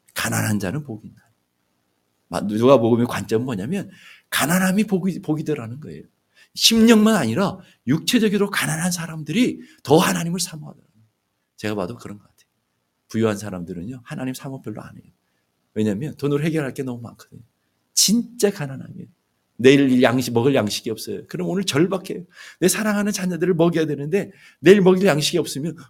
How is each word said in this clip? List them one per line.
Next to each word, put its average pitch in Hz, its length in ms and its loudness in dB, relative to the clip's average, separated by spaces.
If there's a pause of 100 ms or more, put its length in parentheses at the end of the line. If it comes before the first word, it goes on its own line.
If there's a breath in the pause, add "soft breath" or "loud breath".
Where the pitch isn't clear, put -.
(140)
가난한 110 460 -2
자는 98 240 -6
복이 110 240 -14
있나니. - 240 -20 (960)
마-, - 120 -4
누가복음의 120 680 4
관점은 110 380 -4
뭐냐면 127 440 -6 (400 loud breath)
가난함이 185 560 0
복이, 190 360 -2
복이더라는 143 600 -6
거예요. 80 220 -16 (500 soft breath)
심령만 220 640 6
아니라 147 440 0 (280 loud breath)
육체적으로 196 640 0
가난한 160 420 -4
사람들이 165 680 -4 (240 loud breath)
더 143 140 6
하나님을 175 420 0
사모하더라고요. 143 640 -12 (540)
제가 107 180 -4
봐도 104 220 -6
그런 104 200 -16
것 104 60 -20
같아요. - 260 -20 (600)
부유한 110 280 0
사람들은요, 92 640 -12
하나님 131 300 -10
사모 131 280 -12
별로 107 200 -12
안 - 140 -20
해요. - 160 -20 (640)
왜냐면 107 420 -4
돈으로 143 280 -2
해결할 151 300 -2
게 139 100 -8
너무 123 180 -8
많거든요. - 400 -20 (520)
진짜 - 560 2
가난하면 135 580 -10 (500)
내일 131 440 6
양식, 127 320 2
먹을 123 220 2
양식이 107 340 -2
없어요. 107 380 -8
그럼 170 220 -6
오늘 190 160 -4
절박해요. 180 580 -2 (360 loud breath)
내 170 100 2
사랑하는 208 420 -2
자녀들을 180 440 -2
먹여야 165 300 2
되는데 151 460 -4 (280 loud breath)
내일 190 220 8
먹일 185 240 4
양식이 151 320 0
없으면 156 380 -4 (140 loud breath)